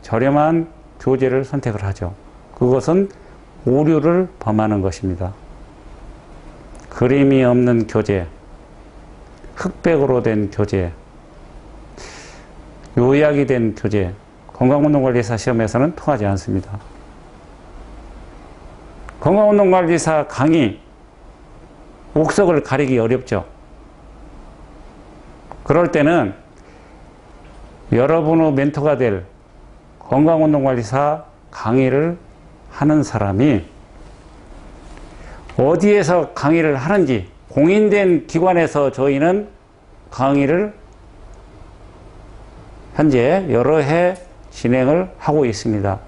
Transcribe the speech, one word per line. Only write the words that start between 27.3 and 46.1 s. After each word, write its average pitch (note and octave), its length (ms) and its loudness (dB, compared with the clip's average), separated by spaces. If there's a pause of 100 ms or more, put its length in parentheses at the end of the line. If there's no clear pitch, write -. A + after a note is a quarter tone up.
여러분의 D#3 600 2
멘토가 C#3+ 440 0
될 G#2 280 -2 (720)
건강운동관리사 C#3+ 1300 0 (260)
강의를 C3 680 0 (540)
하는 D3+ 320 2
사람이 G#2 640 0 (1900)
어디에서 F3 800 2
강의를 D#3 420 0
하는지, C3+ 520 -2 (200)
공인된 G3 800 2
기관에서 D#3+ 640 0
저희는 D3+ 560 0 (640)
강의를 C#3+ 600 0 (2250)
현재 D3+ 560 2
여러 B2 280 2
해 E3 360 0 (380)
진행을 C3 680 0
하고 D3+ 260 0
있습니다. G2+ 640 -4